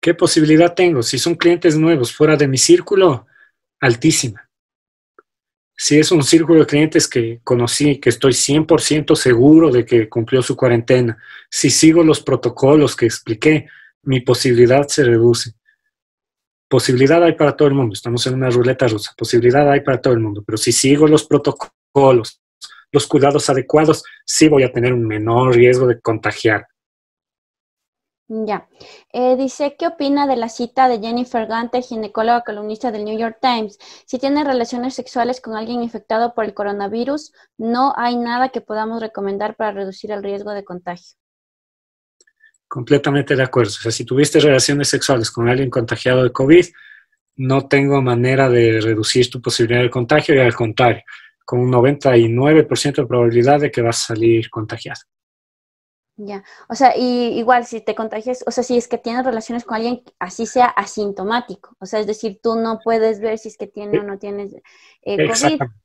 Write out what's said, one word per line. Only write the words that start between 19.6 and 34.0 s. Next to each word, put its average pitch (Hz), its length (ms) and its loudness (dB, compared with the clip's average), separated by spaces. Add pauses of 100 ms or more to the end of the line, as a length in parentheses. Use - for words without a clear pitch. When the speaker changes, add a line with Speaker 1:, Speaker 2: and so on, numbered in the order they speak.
Speaker 1:
hay 139 120 2
para 131 180 -2
todo 131 140 0
el 113 60 2
mundo, 104 260 -6
pero 107 120 -6
si - 140 -2
sigo 143 360 4
los 151 180 4
protocolos, - 1160 0 (500)
los 139 160 0
cuidados 143 420 2
adecuados, 151 540 2 (220)
sí - 220 2
voy 139 160 4
a 123 80 0
tener 127 220 -2
un 117 140 -2
menor 117 480 2
riesgo 123 320 4
de 120 120 0
contagiar. 107 680 -2 (1600)
Speaker 2:
Ya. 214 380 -8 (420)
Eh, 254 260 0
dice, 277 380 -4
¿qué 339 120 -4
opina 285 400 -2
de 269 80 0
la 233 140 -6
cita 254 380 -2
de 240 120 0
Jennifer 233 480 -6
Gante, 233 340 -4
ginecóloga 226 640 -4
columnista 214 480 -8
del 208 120 -8
New 214 140 -6
York 226 240 -6
Times? 226 380 -2 (260)